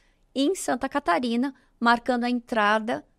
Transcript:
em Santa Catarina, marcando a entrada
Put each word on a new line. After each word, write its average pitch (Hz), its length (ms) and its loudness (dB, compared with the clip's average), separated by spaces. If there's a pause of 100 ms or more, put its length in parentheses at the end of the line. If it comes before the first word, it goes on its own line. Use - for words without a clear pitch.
(340)
em 285 220 0
Santa 269 340 -4
Catarina, 269 640 -2 (260)
marcando 233 440 2
a 240 60 0
entrada 220 760 0 (140)